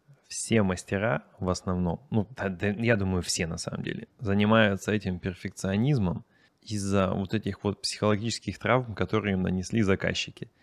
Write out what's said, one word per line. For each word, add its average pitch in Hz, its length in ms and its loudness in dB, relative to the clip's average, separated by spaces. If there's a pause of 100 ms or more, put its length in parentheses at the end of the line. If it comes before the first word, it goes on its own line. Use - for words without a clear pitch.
(280)
Все - 340 0
мастера 98 600 0 (160)
в 90 100 0
основном, 90 500 -2 (100)
ну, 110 160 2 (100)
да, 98 120 -4
да, 95 200 -2
я 113 280 2
думаю, 92 260 0
все - 240 -2
на 82 120 -6
самом - 240 -6
деле, - 240 -8 (140)
занимаются 104 720 4
этим 92 260 -2
перфекционизмом 98 1080 0 (380)
из-за 98 480 0
вот 95 240 -2
этих 98 300 -4
вот 101 180 -2
психологических 107 760 -2
травм, 117 360 0
которые 101 400 0
им 92 80 2
нанесли 92 400 0
заказчики. - 680 0 (140)